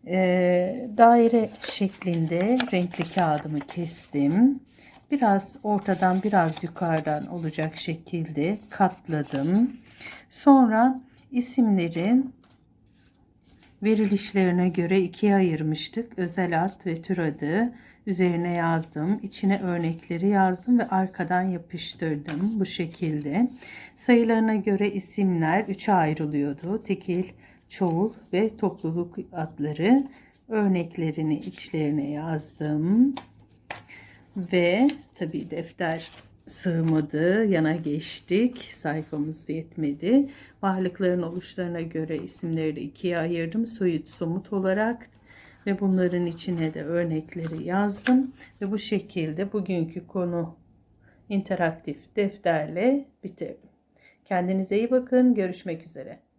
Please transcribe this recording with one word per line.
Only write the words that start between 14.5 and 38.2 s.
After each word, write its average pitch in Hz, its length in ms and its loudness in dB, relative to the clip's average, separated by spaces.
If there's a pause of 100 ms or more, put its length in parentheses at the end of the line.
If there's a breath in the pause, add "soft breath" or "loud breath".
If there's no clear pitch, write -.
göre 175 320 2
ikiye 196 340 2
ayırmıştık. 165 840 -2
Özel 170 460 0
ad - 220 -6
ve 165 160 -4
tür 175 160 -4
adı 165 540 -2 (340 loud breath)
üzerine 175 500 0
yazdım. 165 680 0
İçine 196 380 -2
örnekleri 170 680 -2
yazdım 196 500 2
ve 233 100 0
arkadan 185 540 0
yapıştırdım 170 1160 -4
bu 190 60 0
şekilde. 160 840 -2 (460 loud breath)
Sayılarına 226 580 4
göre 202 380 0
isimler 185 720 2
üçe 202 280 -2
ayrılıyordu. 156 920 0
Tekil, 185 420 -2 (440 soft breath)
çoğul 185 440 0 (200)
ve 214 240 0
topluluk 170 600 -4 (160)
adları. 165 760 2 (400 loud breath)
Örneklerini 170 920 0
içlerine 147 720 -4
yazdım. 156 1040 0 (1200 loud breath)
Ve 180 520 2 (260)
tabii 160 360 -8
defter 165 600 -6 (360)
sığmadı. 165 1000 0
Yana 165 320 2
geçtik. 165 800 -2